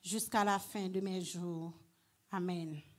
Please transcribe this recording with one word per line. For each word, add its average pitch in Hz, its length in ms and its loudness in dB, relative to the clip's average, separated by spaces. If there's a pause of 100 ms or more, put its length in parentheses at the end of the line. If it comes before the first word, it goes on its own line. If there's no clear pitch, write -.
jusqu'à 226 420 2
la 202 160 6
fin 196 300 -4
de 185 100 0
mes 190 220 -2
jours. 170 520 -4 (580)
Amen. 175 460 0 (220)